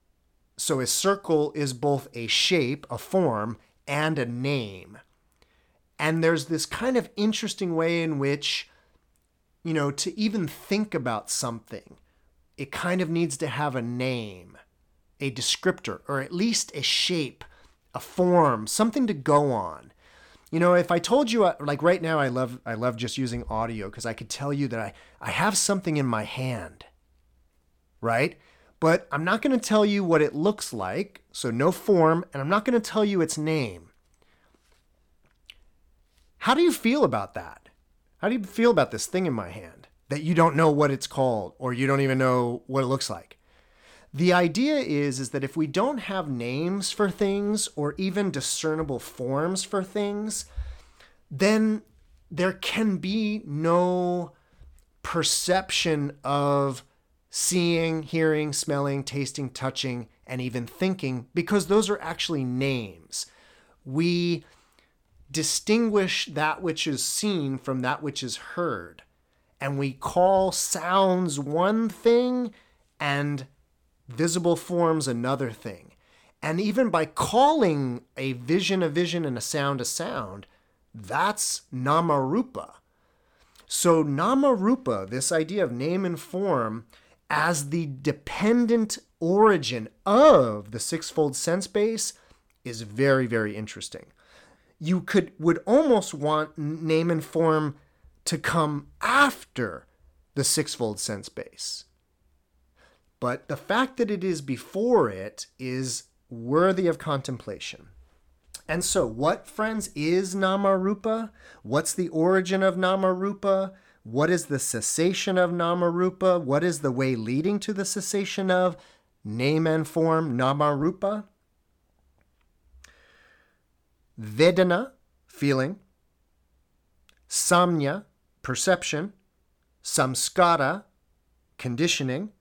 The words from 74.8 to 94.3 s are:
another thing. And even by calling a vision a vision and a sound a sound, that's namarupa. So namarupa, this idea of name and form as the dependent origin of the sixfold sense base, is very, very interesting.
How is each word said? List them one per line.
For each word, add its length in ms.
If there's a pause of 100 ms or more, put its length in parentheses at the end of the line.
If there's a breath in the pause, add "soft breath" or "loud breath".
another 420
thing. 440 (460 soft breath)
And 220
even 300
by 140
calling 960 (120)
a 180
vision 500
a 60
vision 360
and 140
a 20
sound 400
a 40
sound, 600 (480)
that's 680 (100)
namarupa. 1000 (920 soft breath)
So 380
namarupa, 1080
this 220
idea 320
of 80
name 340
and 140
form 640 (440 soft breath)
as 420
the 160
dependent 1120 (200)
origin 720 (160)
of 640
the 100
sixfold 560
sense 300
base, 480 (500 soft breath)
is 200
very, 420
very 300
interesting. 500 (720 soft breath)